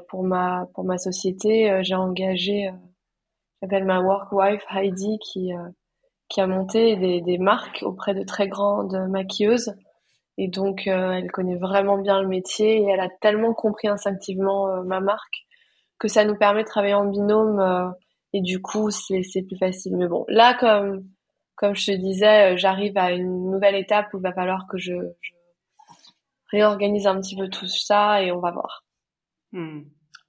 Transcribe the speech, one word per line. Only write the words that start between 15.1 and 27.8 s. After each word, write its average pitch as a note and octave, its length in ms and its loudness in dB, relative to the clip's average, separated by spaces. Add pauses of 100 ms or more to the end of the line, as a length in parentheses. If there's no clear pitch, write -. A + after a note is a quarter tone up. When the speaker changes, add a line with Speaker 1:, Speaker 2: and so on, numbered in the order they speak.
Speaker 1:
que G#3+ 100 -2
ça G#3 160 4
nous G#3 120 0
permet G#3 280 4
de - 40 -14
travailler G3+ 260 2
en G3+ 100 4
binôme, G#3 560 2
euh, F#3 260 2 (460)
et G3+ 80 0
du F#3 200 -2
coup, G#3+ 300 -2
c'est, F#3+ 320 -4
c'est F#3 200 -4
plus F#3+ 160 -12
facile. F#3 380 -4
Mais F3+ 120 0
bon, D#3+ 200 -2
là, A#3 300 6
comme, G3+ 480 2 (480)
comme G3+ 220 0
je G3+ 160 -2
te F#3+ 40 0
disais, G3 580 6
euh, - 20 -4
j'arrive G3 420 0
à F3+ 140 2
une F#3 380 -4
nouvelle G3 260 2
étape G#3 360 0
où G3+ 60 -10
il F#3 40 -8
va F#3 100 -2
falloir F#3 360 -4
que F#3+ 100 -8
je, F3+ 160 -6 (260)
je - 120 -14 (1160)
réorganise G3+ 560 2
un F#3+ 140 2
petit F#3+ 160 -8
peu F#3+ 120 -4
tout F#3+ 200 -10
ça G#3 540 2